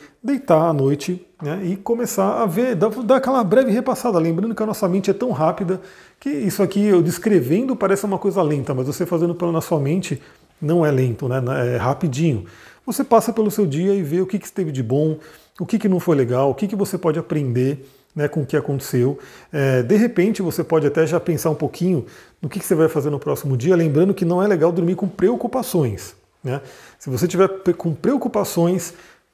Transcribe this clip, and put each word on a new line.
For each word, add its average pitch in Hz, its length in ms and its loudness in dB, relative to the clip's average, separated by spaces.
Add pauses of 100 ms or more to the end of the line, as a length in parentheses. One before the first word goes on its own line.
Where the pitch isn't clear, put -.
(220)
deitar 180 460 2
à 165 60 2
noite, 147 520 -2 (160)
né, 160 220 -6
e 180 120 -4
começar 233 640 -2
a - 20 2
ver, 226 300 0
dar, 196 160 2
dar 240 260 2
aquela 262 260 0
breve 226 280 4
repassada, 233 480 0
lembrando 165 360 0
que 220 80 -4
a 214 40 0
nossa 208 200 -2
mente 190 240 0
é 190 40 0
tão 247 160 -4
rápida 180 500 -2 (400)
que - 80 -8
isso 247 340 -2
aqui, 196 220 2
eu 190 180 6
descrevendo, 185 720 2
parece 196 300 0
uma 196 140 -2
coisa 190 240 0
lenta, 147 320 -2
mas 127 120 -2
você 160 200 -4
fazendo 170 280 0
pela, 170 160 -2
na 160 120 0
sua 156 180 0
mente 151 400 -2 (400)
não 165 240 2
é 151 60 4
lento, 131 360 0
né, 127 160 -2 (320)
é 123 40 -2
rapidinho. 131 680 0 (400)
Você 254 180 -4
passa 226 300 2
pelo 214 180 0
seu 208 140 0
dia 175 300 0
e 196 80 0
vê 160 180 -2
o 185 60 -2
que 196 120 -4
que - 60 -12
esteve 175 260 -6
de 131 120 -4
bom, 147 340 0 (420)
o 170 60 -6
que 226 140 0
que 214 100 0
não 185 100 2
foi 170 160 2
legal, 131 360 2
o 127 40 0
que 202 140 -4
que 220 80 -6
você 190 220 -2
pode 160 200 0
aprender, 135 720 -2 (260)
né, 147 140 -2
com 156 140 -4
o 127 40 -6
que 151 120 -2
aconteceu. 135 600 -2 (320)
É, 135 320 2
de 120 140 2
repente 220 460 2
você 170 200 -2
pode 160 240 2
até 160 200 2
já 165 120 0
pensar 165 300 -2
um 156 60 2
pouquinho 156 500 -2 (380)
no 165 40 -4
que 143 140 -8
que - 60 -8
você 190 80 0
vai 156 160 4
fazer 147 180 -2
no 143 100 -2
próximo 143 380 -2
dia, 147 180 2
lembrando 165 380 4
que 196 140 -2
não 180 160 2
é 202 40 2
legal 175 240 4
dormir 175 260 0
com 202 120 -4
preocupações, 170 1080 -2 (300)
né? 139 160 -4 (380)
Se - 120 -10
você 127 180 0
tiver 185 200 2
pe-, 190 260 -2
com 170 200 -4
preocupações, 190 1000 0 (400)